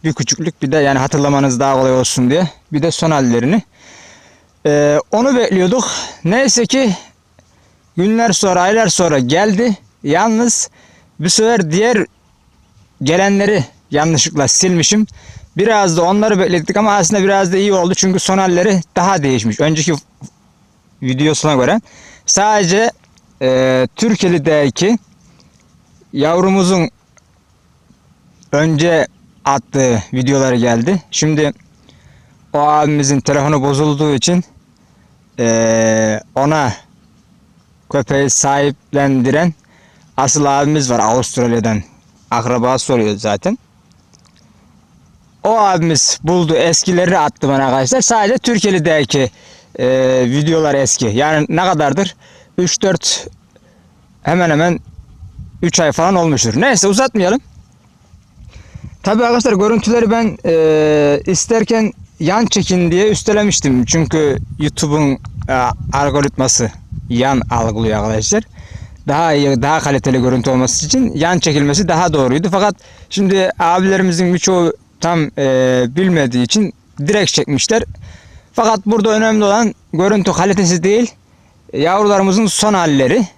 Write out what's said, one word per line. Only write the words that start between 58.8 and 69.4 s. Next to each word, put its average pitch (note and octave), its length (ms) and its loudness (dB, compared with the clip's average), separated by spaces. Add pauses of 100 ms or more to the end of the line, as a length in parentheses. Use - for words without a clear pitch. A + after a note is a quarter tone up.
Tabii A3 220 2
arkadaşlar A#3+ 280 2
görüntüleri G#3+ 580 2
ben, A3+ 340 0
e, D3+ 840 2
isterken A3 680 0 (280)
yan G3 260 0
çekin F3+ 440 0
diye F#3+ 200 2
üstelemiştim. G3+ 720 0
Çünkü D3+ 540 0 (200)
YouTube'un, D3 600 0 (300)
e, C3 40 -2 (400)
algoritması C#3 800 0 (380)
yan B2 420 0
algılıyor A2+ 480 -2
arkadaşlar. A2 460 -2 (640)
Daha D#3+ 240 0
iyi, C#3 300 2